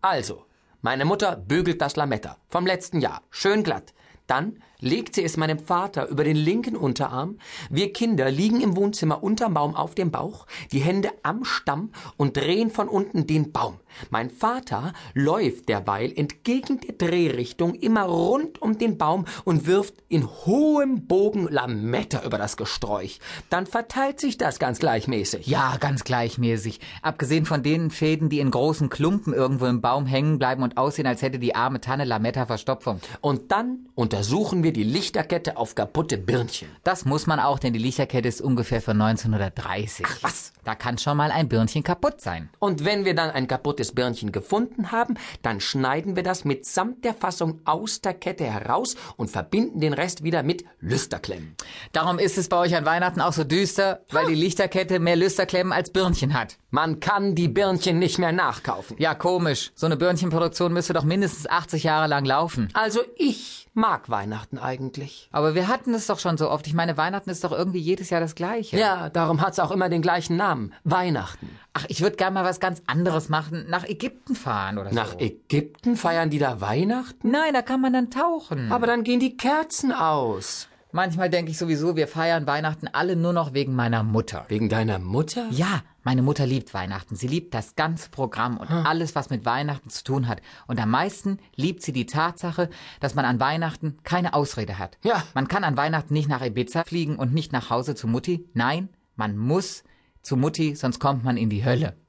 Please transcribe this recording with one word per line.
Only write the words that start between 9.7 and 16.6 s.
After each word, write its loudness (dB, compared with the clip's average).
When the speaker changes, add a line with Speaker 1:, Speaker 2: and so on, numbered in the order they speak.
Speaker 1:
auf -2
dem 0
Bauch, -6
die 2
Hände 2
am -2
Stamm -2
und 2
drehen 2
von -2
unten 0
den 2
Baum. -2
Mein -2
Vater -2
läuft 2
derweil 0
entgegen -2